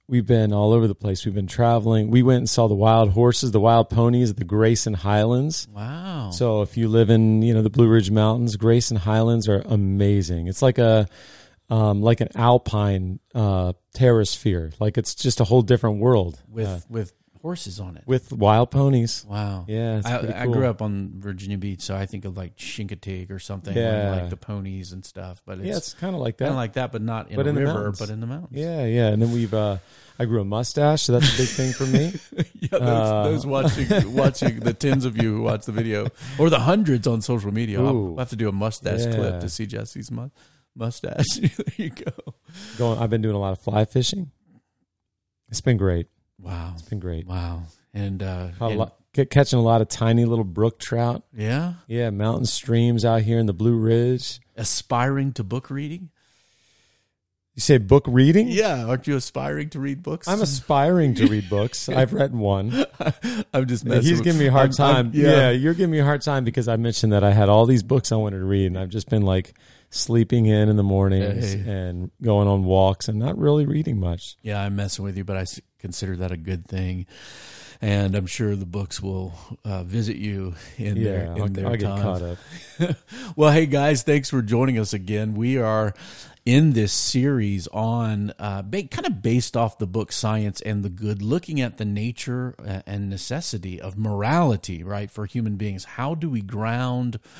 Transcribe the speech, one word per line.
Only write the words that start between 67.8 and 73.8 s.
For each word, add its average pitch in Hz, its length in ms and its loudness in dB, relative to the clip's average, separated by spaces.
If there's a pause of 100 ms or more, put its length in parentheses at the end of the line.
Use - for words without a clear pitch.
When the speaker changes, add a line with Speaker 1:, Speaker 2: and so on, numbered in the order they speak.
Speaker 1:
books - 260 0
I 113 60 0
wanted 104 240 -2
to 92 40 -6
read, 98 220 2
and 90 100 -2
I've 92 120 -6
just 98 200 -8
been, 110 140 2
like, 95 320 0 (360)
sleeping 117 560 2
in 107 220 4
in 107 60 4
the 104 80 4
mornings 98 720 2
Speaker 2:
Hey. 98 80 -4 (100)
Speaker 1:
and 90 400 -6 (100)
going 104 280 4
on 98 160 2
walks 95 420 2
and 107 140 -4
not 139 180 -4
really 147 280 2
reading 147 340 -2